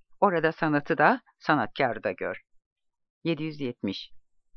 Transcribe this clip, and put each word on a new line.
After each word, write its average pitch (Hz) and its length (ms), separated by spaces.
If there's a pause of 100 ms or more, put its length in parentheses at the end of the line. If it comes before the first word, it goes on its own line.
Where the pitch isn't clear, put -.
(200)
Orada 165 320
sanatı 151 460
da, 180 240 (180)
sanatkarı 120 640
da 101 80
gör. 92 300 (840)
Yedi 156 200
yüz 151 180
yetmiş. 120 500 (460)